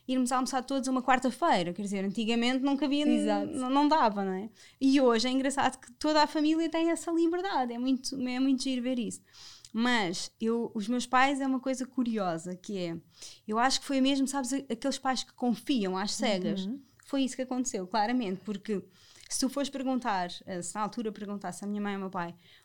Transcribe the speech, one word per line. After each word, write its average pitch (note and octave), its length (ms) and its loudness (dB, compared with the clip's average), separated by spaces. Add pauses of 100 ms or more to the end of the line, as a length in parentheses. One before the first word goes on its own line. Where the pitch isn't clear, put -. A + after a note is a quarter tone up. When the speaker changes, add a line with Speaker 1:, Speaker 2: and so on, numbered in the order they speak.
Speaker 1:
irmos B3+ 240 0
almoçar B3+ 300 0
todos C4 260 -2
uma C4 140 0
quarta-feira, B3 720 2
quer G#3 80 -8
dizer, G3 240 -2
antigamente A#3 540 0
nunca C#4 260 2
havia, C#4+ 220 2
Speaker 2:
Exato. G3+ 440 2
Speaker 1:
n-, B3+ 220 -4
não D4 140 6
dava, A3+ 360 4
não F#3+ 100 -2
é? G3 140 -6 (320)
E C4+ 220 6
hoje A#3 260 4
é B3+ 40 -2
engraçado C4 500 0
que - 120 -20
toda D#4 280 4
a D4+ 60 6
família D#4+ 420 2
tem E4 220 2
essa E4 200 -4
liberdade, E4 640 0
é A#3+ 60 -8
muito, C4 360 -2
é B3+ 240 -2
muito C4+ 220 2
giro B3+ 220 -2
ver B3+ 160 -2
isso. F#3+ 220 -6 (520)
Mas A3 640 0
eu, A#3 360 -2
os G3+ 120 -4
meus B3 200 -2
pais C4+ 340 4
é C4+ 60 -2
uma C4 120 0
coisa C4 240 -2
curiosa, F#3 720 -2
que G3 220 -10
é, E3+ 200 -4 (500)
eu G#3+ 100 -2
acho C4 220 2
que - 80 -16
foi C4+ 120 2
mesmo, C4+ 280 4
sabes, C4+ 260 -4
a-, C#4 40 0
aqueles C4+ 420 -4
pais B3+ 240 -2
que - 100 -20
confiam A3 640 0
às G3+ 160 -2
cegas. G3 540 -2
Speaker 2:
Uhum. C4+ 120 -6 (260)
Speaker 1:
Foi C#4 180 0
isso B3 140 -4
que C4 40 -2
aconteceu, B3 460 -4
claramente, G#3+ 560 -2
porque G3+ 400 -6 (460)
se - 100 -4
tu C4 80 2
fores C#4 220 -4
perguntar, A#3+ 600 -2 (160)
eh, F#3 160 -8
se - 140 -10
na G#3+ 60 -4
altura G#3+ 280 -4
perguntasse G3+ 540 -10
à G3+ 40 -6
minha G#3 140 -4
mãe G3+ 120 -4
e - 20 -6
ao G3 60 -8
meu F#3+ 80 -6
pai, F3 260 -6 (280)